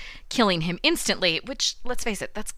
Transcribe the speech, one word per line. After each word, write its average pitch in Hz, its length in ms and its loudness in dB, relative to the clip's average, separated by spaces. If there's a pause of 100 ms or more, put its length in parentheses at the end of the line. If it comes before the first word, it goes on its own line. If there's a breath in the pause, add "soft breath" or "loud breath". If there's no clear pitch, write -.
(300 loud breath)
killing 190 320 4
him 175 220 -2
instantly, 185 600 2
which, - 400 -2
let's 247 200 0
face 214 180 -2
it, - 140 -6
that's - 220 -4